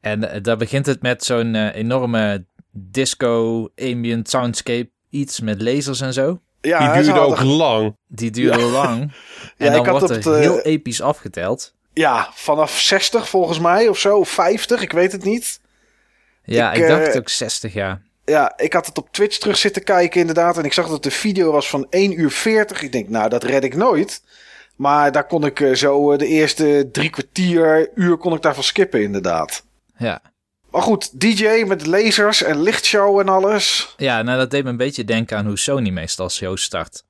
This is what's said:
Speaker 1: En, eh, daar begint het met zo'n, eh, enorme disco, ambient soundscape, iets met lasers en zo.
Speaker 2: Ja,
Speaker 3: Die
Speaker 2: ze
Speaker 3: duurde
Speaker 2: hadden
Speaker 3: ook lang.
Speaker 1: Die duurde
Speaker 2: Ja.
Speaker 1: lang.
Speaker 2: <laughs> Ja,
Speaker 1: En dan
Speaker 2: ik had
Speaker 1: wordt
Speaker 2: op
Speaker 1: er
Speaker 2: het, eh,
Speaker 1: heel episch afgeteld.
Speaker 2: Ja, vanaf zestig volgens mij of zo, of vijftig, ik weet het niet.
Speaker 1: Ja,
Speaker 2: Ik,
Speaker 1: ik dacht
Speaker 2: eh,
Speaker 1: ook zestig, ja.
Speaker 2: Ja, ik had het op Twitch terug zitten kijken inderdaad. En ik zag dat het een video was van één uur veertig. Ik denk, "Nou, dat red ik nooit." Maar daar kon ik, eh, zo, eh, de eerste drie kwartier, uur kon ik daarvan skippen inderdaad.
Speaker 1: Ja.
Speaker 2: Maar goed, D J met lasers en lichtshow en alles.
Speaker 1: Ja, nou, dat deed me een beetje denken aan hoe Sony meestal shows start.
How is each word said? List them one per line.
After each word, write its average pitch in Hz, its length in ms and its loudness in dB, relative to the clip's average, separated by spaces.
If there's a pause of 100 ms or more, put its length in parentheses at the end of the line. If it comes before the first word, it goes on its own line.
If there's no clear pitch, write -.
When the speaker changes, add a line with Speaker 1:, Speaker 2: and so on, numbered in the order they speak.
Speaker 1:
En, 107 300 -4
eh, 101 120 -10
daar 113 140 0
begint 131 300 -2
het 139 160 -2
met 123 220 -2
zo'n, 117 300 0
eh, 107 200 -2
enorme 113 680 -2 (260)
disco, 113 1040 -2
ambient 117 540 -4
soundscape, 120 600 -4 (200)
iets 139 300 -6
met 107 220 -4
lasers 135 380 -2
en 131 120 -6
zo. 139 280 -2 (200)
Speaker 2:
Ja, 165 180 0
Speaker 3:
Die 147 100 4
Speaker 2:
ze 147 40 2 (200)
Speaker 3:
duurde - 80 4
Speaker 2:
hadden - 180 4
Speaker 3:
ook 131 60 2 (140)
lang. 110 380 2 (120)
Speaker 1:
Die 117 220 -6
duurde 117 300 2
Speaker 2:
Ja. 120 60 2
Speaker 1:
lang. 123 360 0
Speaker 2:
<laughs> 143 100 -8 (440)
Ja, - 100 0
Speaker 1:
En 143 60 6
dan 151 80 6
Speaker 2:
ik - 60 2
had 160 120 2
Speaker 1:
wordt 180 60 4
Speaker 2:
op 165 60 2
Speaker 1:
er 117 60 0
Speaker 2:
het, 107 100 -2
eh, 151 240 4
Speaker 1:
heel - 100 2
episch 151 400 -2
afgeteld. 113 720 -4 (180)
Speaker 2:
Ja, 139 420 0
vanaf 151 440 0
zestig - 500 0
volgens 170 300 0
mij 180 300 2
of 202 100 0
zo, 202 200 2
of 185 100 0
vijftig, 208 540 0
ik 185 100 -8
weet 180 200 2
het 190 120 -12
niet. 233 360 -4 (840)
Speaker 1:
Ja, 117 280 0
Speaker 2:
Ik, 165 100 2
Speaker 1:
ik 160 60 4
dacht 156 200 4
Speaker 2:
eh, 123 80 2
Speaker 1:
ook 123 120 -4
zestig, - 440 -6
ja. 95 280 -6 (240)
Speaker 2:
Ja, 147 340 2
ik 156 140 -2
had 170 140 0
het - 120 -6
op - 120 -10
Twitch 208 280 -2
terug 202 180 -2
zitten 196 280 -2
kijken 180 360 2
inderdaad. 170 380 2
En 156 60 -4
ik 143 80 -2
zag 170 140 0
dat 160 100 -4
het 143 100 -10
een 135 60 -2
video 180 400 0
was 147 160 2
van 139 220 -4
één 190 300 0
uur 147 100 2
veertig. 214 520 -2
Ik 131 100 -10
denk, 110 160 -4
"Nou, 110 200 0
dat 117 160 -2
red 131 200 0
ik 127 100 -4
nooit." 196 480 0 (540)
Maar 143 360 2
daar 143 140 0
kon 156 180 -2
ik, 139 160 -2
eh, 135 140 4
zo, 143 380 2
eh, 143 60 2
de 143 80 0
eerste 147 680 2
drie 151 180 -2
kwartier, 165 840 0
uur 175 220 2
kon 165 180 -2
ik 156 80 -6
daarvan 139 200 0
skippen 175 400 0
inderdaad. 90 640 -4 (320)
Speaker 1:
Ja. 110 260 -6 (480)
Speaker 2:
Maar 185 120 0
goed, 196 380 -2
D 180 40 0 (140)
J 220 280 2
met 165 200 -2
lasers 208 560 2
en 147 200 0
lichtshow 202 580 2
en 190 80 2
alles. 196 680 0
Speaker 1:
Ja, 123 260 0
nou, 123 160 0
dat 127 120 0
deed 139 140 -2
me 127 60 -6
een 120 60 -4
beetje 127 280 -4
denken 113 320 -2
aan 104 100 -2
hoe 104 120 -4
Sony 131 320 -2
meestal 90 400 -6
shows 95 320 -6
start. - 480 -8